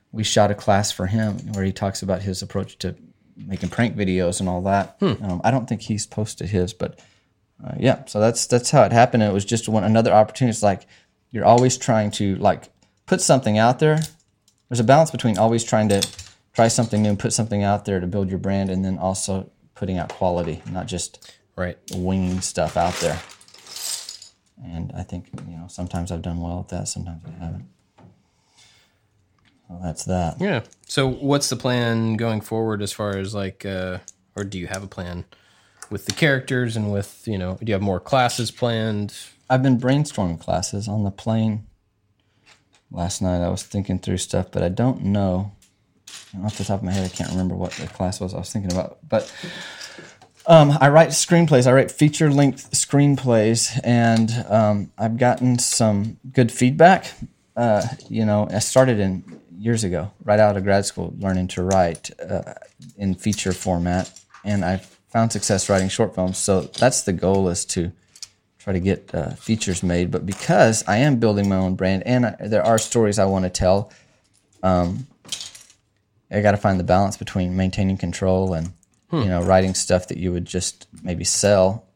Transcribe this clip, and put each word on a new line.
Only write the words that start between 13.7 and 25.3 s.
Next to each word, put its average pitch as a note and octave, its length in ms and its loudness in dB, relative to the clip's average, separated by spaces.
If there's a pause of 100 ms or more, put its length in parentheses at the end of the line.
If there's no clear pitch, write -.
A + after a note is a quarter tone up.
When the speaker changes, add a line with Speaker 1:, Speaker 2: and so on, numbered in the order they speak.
Speaker 1:
there. D#3 200 2 (680)
There's A#2 100 -2
a A#2+ 40 2
balance D3 260 6
between A2+ 300 -2
always A2+ 240 2
trying G#2+ 260 2
to G2 180 2 (460)
try A2+ 140 4
something A2 340 0
new G#2+ 80 2
and G2+ 100 0
put A2 140 -2
something G#2 300 -2
out G2+ 220 0
there G2 140 0
to F2+ 60 -4
build F#2+ 240 -2
your F#2+ 100 -4
brand, G2 300 -2
and F#2+ 160 -2
then F#2 140 -4
also F#2+ 500 -4 (240)
putting F#2 240 -6
out E2 120 -6
quality, F2 520 -4 (100)
not F#2 140 -8
just - 480 -12 (220)
Speaker 2:
Right. F2+ 220 -8 (180)
Speaker 1:
winging F#2 460 -2
stuff E2 360 -4
out F2 240 0
there. E2 180 -2 (1400)
And E2+ 320 -10
I - 60 -10
think, A2 260 -12 (220)